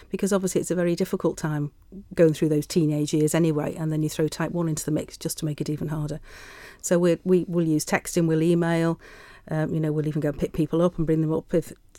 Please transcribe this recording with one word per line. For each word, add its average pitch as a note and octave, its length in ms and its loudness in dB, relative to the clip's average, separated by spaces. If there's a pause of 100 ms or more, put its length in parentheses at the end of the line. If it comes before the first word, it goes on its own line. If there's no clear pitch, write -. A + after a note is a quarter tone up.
(100)
because F#3+ 220 -2
obviously F#3 300 0
it's - 80 -8
a F3 40 0
very F3 220 0
difficult F3+ 400 -2
time D3+ 340 -4 (440)
going D#3+ 180 6
through D#3 160 0
those D3+ 180 0
teenage D3+ 460 0
years D3+ 220 2
anyway, D#3 420 0
and D#3 160 -4
then D#3 100 -2
you D3+ 60 0
throw D#3 200 0
type - 220 -4
one E3+ 180 -2
into D#3 160 -4
the D#3 60 -4
mix - 280 -4
just - 200 -6
to - 60 -6
make D3+ 160 -6
it D#3 80 -4
even D3+ 200 -4
harder. D3+ 300 -6 (600)
So F3+ 180 2
we, E3+ 240 4
we F3+ 240 4
will E3+ 200 0
use D3+ 180 2
texting, - 420 0
we'll D#3+ 160 2
email, E3 560 2 (500)
um, D#3 240 -2
you D#3+ 60 -2
know, D#3 140 0
we'll D3+ 160 -2
even D3+ 120 -2
go D3 100 0
and - 80 -8
pick - 160 -4
people D#3+ 280 0
up F3 140 2
and D#3+ 100 0
bring D#3+ 140 2
them D#3 140 0
up - 180 -4
with, E3 220 -2 (240)